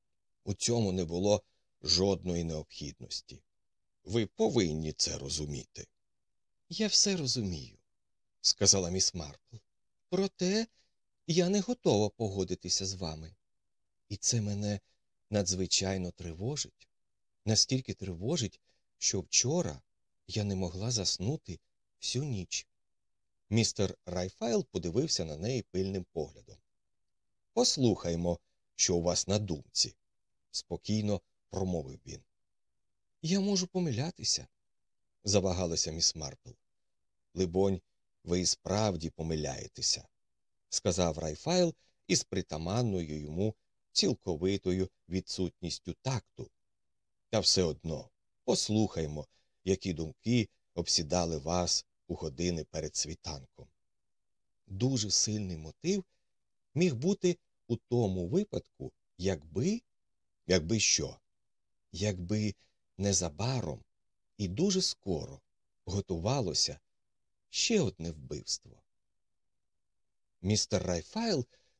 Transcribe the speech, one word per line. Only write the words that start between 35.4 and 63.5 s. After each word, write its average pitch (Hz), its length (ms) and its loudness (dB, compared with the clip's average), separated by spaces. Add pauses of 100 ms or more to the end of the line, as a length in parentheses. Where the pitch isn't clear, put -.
міс 82 260 -2
Марпл. 76 340 -12 (840)
«Либонь, 92 460 2 (440)
ви 90 160 2
і 87 60 2
справді 90 640 0
помиляєтеся», — 76 1000 -4 (600)
сказав 85 500 0
Райфайл 156 560 0 (320)
із - 180 2
притаманною 87 960 -2
йому 85 340 -2 (380)
цілковитою 92 960 0 (200)
відсутністю 90 920 -6
такту. - 480 -8 (800)
«Та 107 100 2
все 92 220 4
одно, 80 480 -2 (340)
послухаймо, 92 800 0 (380)
які 92 280 0
думки 82 560 0 (260)
обсідали 85 640 0
вас 85 480 0 (200)
у 87 80 -6
години 82 500 -4
перед 78 320 -8
світанком». - 720 -8 (1000)
Дуже 104 440 0
сильний 104 460 0
мотив 160 480 -4 (720)
міг 165 200 2
бути 175 440 0 (300)
у 117 80 0
тому 95 500 0
випадку, - 680 -4 (260)
якби, 92 640 -2 (640)
якби 92 340 4
що, - 380 0 (760)
якби 101 600 -2 (440)
незабаром 95 840 -2 (520)